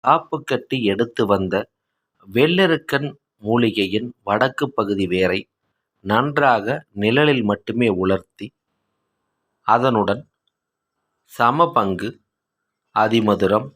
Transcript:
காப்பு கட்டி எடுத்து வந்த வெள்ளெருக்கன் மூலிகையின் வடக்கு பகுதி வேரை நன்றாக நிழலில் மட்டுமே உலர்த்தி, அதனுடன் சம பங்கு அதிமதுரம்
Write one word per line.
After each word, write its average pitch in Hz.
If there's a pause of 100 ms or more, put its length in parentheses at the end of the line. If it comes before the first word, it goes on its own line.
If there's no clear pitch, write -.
காப்பு 156
கட்டி 131
எடுத்து 110
வந்த 95 (720)
வெள்ளெருக்கன் 151 (360)
மூலிகையின் 110 (140)
வடக்கு 120
பகுதி 101
வேரை 92 (680)
நன்றாக 123 (200)
நிழலில் 123
மட்டுமே 113
உலர்த்தி, 95 (1200)
அதனுடன் 117 (1120)
சம 139
பங்கு 98 (880)
அதிமதுரம் 107